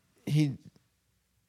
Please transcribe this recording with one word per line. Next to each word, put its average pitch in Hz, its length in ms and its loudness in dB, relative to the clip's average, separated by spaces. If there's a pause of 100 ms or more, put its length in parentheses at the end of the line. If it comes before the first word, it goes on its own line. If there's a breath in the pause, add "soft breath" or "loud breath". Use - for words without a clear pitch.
(260)
he, 147 320 0 (920)